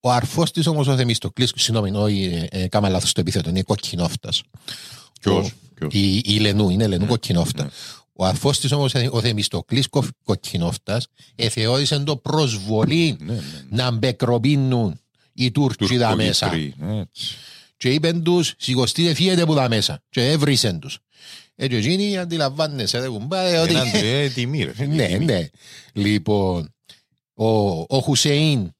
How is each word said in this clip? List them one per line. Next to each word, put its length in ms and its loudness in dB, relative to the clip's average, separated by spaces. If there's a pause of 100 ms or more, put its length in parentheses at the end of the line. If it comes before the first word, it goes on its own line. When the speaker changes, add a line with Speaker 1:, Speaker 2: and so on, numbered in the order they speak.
Speaker 1:
Ο 100 0
αρφός 400 0
της 160 -2
όμως, 200 2
ο 100 2
Θεμιστοκλής, 600 0
συγγνώμη, 340 0
όχι, 600 0
ε, 120 -4
ε, 60 -2
κάμα 200 2
λάθος 240 0
το 80 0
επίθετο, 280 -2
είναι 140 0
κοκκινόφτας. 800 -4 (800)
Speaker 2:
Ποιος, 280 2
Speaker 1:
Ο, 40 -8 (220)
Speaker 2:
ποιος; 200 -8
Speaker 1:
η, 220 2
η 220 0
Λενού, 320 2
είναι 160 2
Λενού 180 0
Speaker 2:
Ναι, 60 -2
Speaker 1:
κοκκινόφτα. 520 0
Speaker 2:
ναι. 60 -6 (440)
Speaker 1:
Ο 120 -4
αρφός 360 0
της 120 0
όμως, 220 0 (160)
ο 100 0
Θεμιστοκλής 680 -2
Κοφ-, 200 0 (160)
κοκκινόφτας, 840 -4 (300)
εθεώρησαν 680 0
το 120 -2
προσβολή 1040 0
Speaker 2:
Ναι, 120 -8
ναι, 60 -4
ναι. 40 -8 (400)
Speaker 1:
να 80 0
μπεκροπίνουν 1120 2 (320)
οι 180 0
Τούρκοι 460 0
δα 140 4
Speaker 2:
Τουρκοκύπροι, 160 2
Speaker 1:
μέσα. 280 2
Speaker 2:
έτσι. 200 -4 (1000)
Speaker 1:
Και 140 0
είπεν 320 0
τους, 360 2
"Σηκωστείτε, 560 0
φύγετε 300 2
που 100 2
δα 140 2
μέσα". 420 0
Και 200 2
έβρισεν 480 2
τους. 200 -12 (560)
Ε, 140 -6
και 80 -2
εκείνοι, 420 0
αντιλαμβάνεσαι, 800 -2
ρε 100 -4
κουμπάρε, 500 0
ότι 160 2
Speaker 2:
Έναν, 180 2
ε, 360 0
τιμή, 360 -2
ρε 80 -6
φίλε, 220 -2
Speaker 1:
Ναι, 120 2
Speaker 2:
τιμή. 180 0
Speaker 1:
ναι. 220 0 (460)
Λοιπόν, 840 0 (600)
ο, 120 0 (340)
ο 200 0
Χουσέιν 800 2